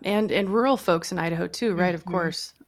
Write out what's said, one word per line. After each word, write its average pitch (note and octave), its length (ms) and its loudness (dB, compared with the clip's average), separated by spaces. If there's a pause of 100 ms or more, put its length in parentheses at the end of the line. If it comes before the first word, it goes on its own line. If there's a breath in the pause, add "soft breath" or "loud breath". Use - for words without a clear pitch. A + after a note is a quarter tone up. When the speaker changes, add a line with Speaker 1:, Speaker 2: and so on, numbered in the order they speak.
Speaker 1:
and, G#3 280 0
and G3 180 0
rural A#3+ 260 4
folks E3+ 380 0
in F3 60 -2
Idaho E3 280 -2
too, A3 260 -2
right? F3 220 2
Of E3 60 -8
Speaker 2:
Mm-hmm. F3 100 -10
Speaker 1:
course. E3+ 420 -2 (140)